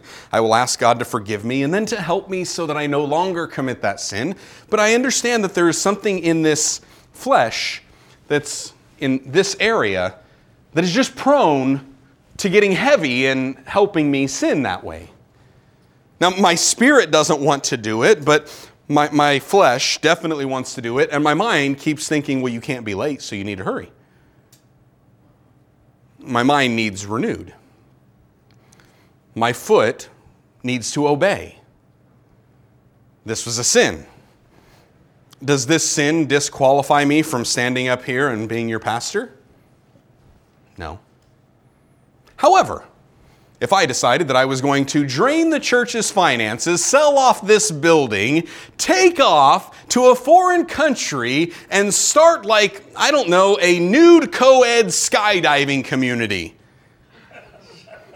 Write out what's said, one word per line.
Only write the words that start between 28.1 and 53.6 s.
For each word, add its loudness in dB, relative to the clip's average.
My -2
foot 0
needs -6
to -2
obey. -2
This -8
was -6
a -6
sin. 0
Does 0
this 0
sin 0
disqualify 2
me 2
from -6
standing -2
up -2
here -2
and -6
being -6
your -6
pastor? -6
No. -14
However, 2
if -2
I 2
decided 0
that 0
I 4
was -4
going 0
to -2
drain 0
the 0
church's -2
finances, 0
sell 4
off 2
this 4
building, 0
take 2
off 2
to 2
a 8
foreign 4
country, -2
and 0
start, 4
like, 0
I 0
don't 0
know, 4